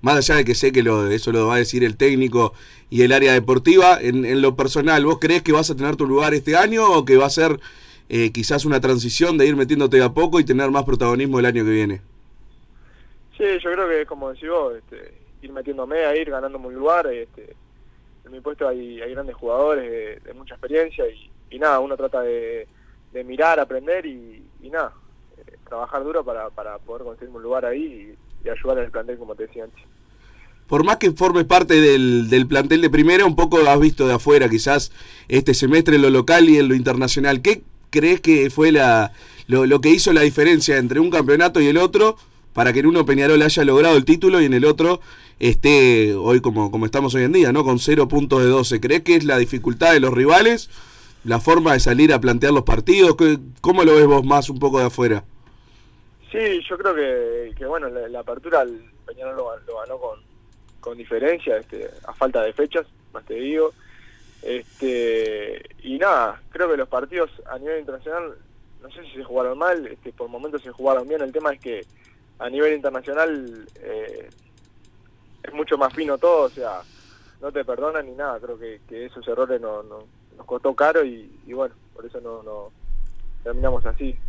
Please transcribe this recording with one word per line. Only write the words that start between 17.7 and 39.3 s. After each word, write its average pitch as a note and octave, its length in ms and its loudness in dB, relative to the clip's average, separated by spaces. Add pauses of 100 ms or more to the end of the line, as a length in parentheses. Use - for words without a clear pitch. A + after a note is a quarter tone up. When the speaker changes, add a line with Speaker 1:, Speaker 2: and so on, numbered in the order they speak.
Speaker 2:
en - 60 -20
mi C3 80 -20
puesto D3 300 -8
hay, A#2+ 320 -12
hay A#2+ 100 -14
grandes C3 240 -14
jugadores B2+ 560 -4
de, G#2+ 300 -12
de - 120 -20
mucha C3 220 -20
experiencia D3+ 540 -6
y, - 200 -20 (240)
y B2+ 60 -18
nada, C#3+ 220 0
uno C3+ 160 -8
trata C3 240 -6
de, A#2 460 -8 (440)
de B2+ 140 -14
mirar, D3+ 340 -2
aprender C#3+ 460 -6
y, A#2 380 -18 (200)
y C3 60 -20
nada, D3+ 240 -10 (520)
eh, - 120 -20 (100)
trabajar B2 380 -10
duro D#3 180 -6
para, A2+ 260 -12
para G#2 300 -16
poder A#2 240 -18
conseguirme A#2+ 340 -20
un A2+ 60 -20
lugar B2 220 -6
ahí A#2+ 500 -12 (280)
y, G#2+ 40 -10
y - 20 -8
ayudar B2+ 300 -6
en A#2+ 60 -6
el A2+ 60 -14
plantel, A#2 260 -12
como A2 180 -18
te A2 120 -12
decía A2+ 180 -18
antes. - 180 -20 (840)
Speaker 1:
Por D3 160 0
más G#3 140 0
que F#3+ 140 2
formes F3 340 2
parte E3+ 360 4
del, B2+ 480 4
del B2+ 180 4
plantel C#3 340 2
de E3 100 2
primera, E3 340 4
un E3 100 2
poco E3 220 2 (100)
has C#3+ 120 4
visto D3+ 280 2
de B2+ 60 2
afuera C3+ 340 4
quizás C#3 440 0 (360)
este C3+ 280 2
semestre D#3 400 4
en C#3+ 80 6
lo C3+ 80 6
local E3 360 6
y D3+ 120 8
en C#3 80 4
lo C3 80 2
internacional. C3 680 -2
¿Qué G3+ 220 0 (260)
crees E3+ 320 0
que C#3 300 4
fue D#3 200 2
la, A#2+ 400 4 (360)